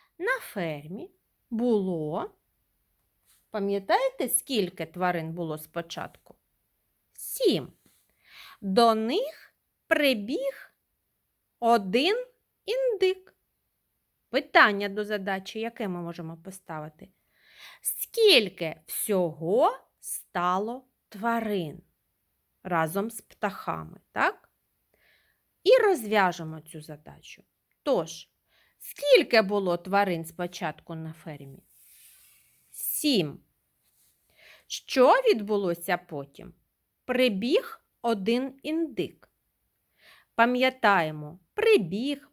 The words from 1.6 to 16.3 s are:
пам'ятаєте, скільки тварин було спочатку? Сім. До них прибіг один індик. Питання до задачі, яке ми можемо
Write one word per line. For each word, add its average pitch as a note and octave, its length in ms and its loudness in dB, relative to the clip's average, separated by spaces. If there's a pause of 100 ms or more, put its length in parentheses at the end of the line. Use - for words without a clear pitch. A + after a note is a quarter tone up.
пам'ятаєте, A3 800 0
скільки F#3+ 560 -4
тварин F3 480 -4
було D#3+ 240 -6
спочатку? - 800 -12 (800)
Сім. A#3+ 600 0 (880)
До A3 340 4
них D#4 600 -4 (320)
прибіг D4 880 0 (840)
один A#3+ 640 2 (400)
індик. F#4+ 680 0 (1000)
Питання G#3 540 4
до G3+ 160 -4
задачі, G3 540 -6
яке A3+ 280 -6
ми F3 140 -6
можемо E3+ 360 -10